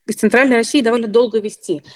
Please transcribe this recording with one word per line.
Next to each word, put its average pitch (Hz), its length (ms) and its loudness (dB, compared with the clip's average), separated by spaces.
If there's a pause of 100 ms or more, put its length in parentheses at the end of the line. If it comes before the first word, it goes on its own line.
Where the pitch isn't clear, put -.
Из 214 80 -4
центральной 240 420 2
России 233 240 0
довольно 226 260 0
долго 220 320 0
везти. 190 440 -8 (120)